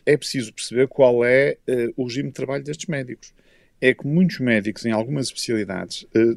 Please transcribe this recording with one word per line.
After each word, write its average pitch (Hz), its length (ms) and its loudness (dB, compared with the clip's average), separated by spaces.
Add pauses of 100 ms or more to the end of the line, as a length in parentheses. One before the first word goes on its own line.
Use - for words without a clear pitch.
é 147 120 4
preciso 120 360 -6
perceber 131 360 0
qual 120 360 4
é, 135 320 4 (100)
eh, 120 300 -2
o 131 80 -2
regime 131 240 -6
de 127 60 -12
trabalho 135 300 -6
destes - 240 -10
médicos. 131 440 -8 (460)
É 127 140 4
que - 140 -4
muitos 165 340 2
médicos, 110 460 0
em 117 40 0
algumas 120 360 -2
especialidades, 95 840 -6
eh, 117 240 4